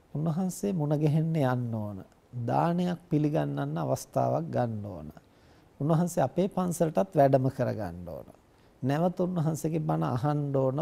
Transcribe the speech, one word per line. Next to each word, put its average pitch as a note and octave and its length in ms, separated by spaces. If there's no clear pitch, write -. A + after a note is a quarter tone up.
උන්වහන්සේ F3 600
මුණ D3 260
ගැහෙන්න D#3+ 360
යන්න B2 380
ඕන. G#2 240
දානයක් E3+ 680
පිළිගන්නන්න D3 720
අවස්ථාවක් C3 720
ගන්න A#2+ 360
ඕන. D#2 260
උන්වහන්සේ E3 440
අපේ F3 240
පන්සලටත් F3+ 640
වැඩම C#3 360
කරගන්න G#2 580
ඕන. C#2+ 200
නැවත D#3+ 380
උන්වහන්සේගේ D#3+ 600
බණ D#3+ 240
අහන්න C#3+ 520
ඕන" C3 260